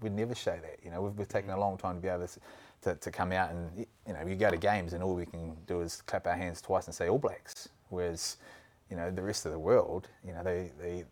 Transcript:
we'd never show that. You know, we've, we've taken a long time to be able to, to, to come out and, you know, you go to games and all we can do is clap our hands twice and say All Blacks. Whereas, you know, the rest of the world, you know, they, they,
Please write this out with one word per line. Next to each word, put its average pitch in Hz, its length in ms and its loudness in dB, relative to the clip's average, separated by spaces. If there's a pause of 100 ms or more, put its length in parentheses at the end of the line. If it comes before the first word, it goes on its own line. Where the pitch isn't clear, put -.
we'd 107 100 -2
never 113 220 0
show - 180 0
that. 80 320 -8
You 85 60 -12
know, 85 100 -4
we've, 101 160 -2
we've 101 120 -4
taken 98 200 -2
a 95 100 0
long 98 200 2
time 90 180 -2
to 87 60 -6
be 92 60 0
able 87 180 0
to, - 140 -12 (420)
to, 90 140 2
to - 140 -8
come 90 220 0
out 92 200 4
and, 87 340 -6 (200)
you 104 60 -6
know, 78 140 -8
you 95 100 -2
go 104 140 8
to 85 80 6
games 92 340 2
and 87 100 -2
all 92 120 2
we 87 100 0
can 82 320 -8 (100)
do 87 140 0
is 85 220 -4
clap - 240 -2
our 87 100 2
hands 87 240 -4
twice 95 240 2
and 80 100 -10
say 87 140 0
All 120 100 6
Blacks. - 520 -4 (180)
Whereas, 87 480 -2 (540)
you 90 80 -4
know, 87 120 -2
the 92 120 -2
rest 104 240 -2
of 78 60 -2
the 80 60 -4
world, 85 500 6 (180)
you 87 80 -8
know, 85 80 -6
they, 90 360 0
they, 87 340 -4